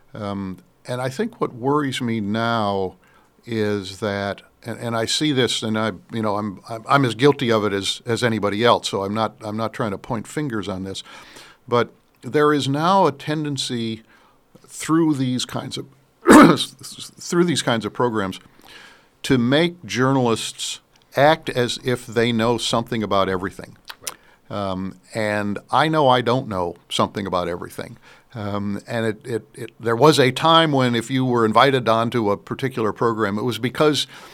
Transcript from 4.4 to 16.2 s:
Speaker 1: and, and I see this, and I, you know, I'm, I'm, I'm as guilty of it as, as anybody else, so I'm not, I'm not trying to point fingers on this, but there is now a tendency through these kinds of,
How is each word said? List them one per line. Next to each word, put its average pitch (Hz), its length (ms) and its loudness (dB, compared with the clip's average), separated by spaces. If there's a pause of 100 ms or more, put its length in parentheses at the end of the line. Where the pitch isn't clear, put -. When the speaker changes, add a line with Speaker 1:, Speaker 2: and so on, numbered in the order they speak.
Speaker 1:
and, 113 140 -10
and 117 180 -6
I 113 80 0
see 151 280 -2
this, 127 300 0
and 110 160 -2
I, 110 140 -2 (200)
you 113 80 -4
know, 107 160 -2
I'm, 104 320 -6
I'm, 113 200 -12
I'm 139 160 4
as 113 100 0
guilty 139 380 2
of 107 120 2
it 101 80 0
as, 98 340 -4
as 113 180 -2
anybody 104 400 0
else, 110 240 4
so 98 160 -4
I'm 101 100 -4
not, 107 260 -2
I'm 107 160 -8
not 110 160 -4
trying 110 200 -4
to 90 60 -8
point 107 280 -8
fingers 113 420 -6
on 95 160 -8
this, 95 180 -10 (680)
but 120 240 0 (300)
there 147 300 2
is 139 160 0
now 170 380 2
a 143 60 2
tendency 131 920 -6 (640)
through 156 480 0
these 127 300 -2
kinds - 340 -10
of, - 80 -12 (400)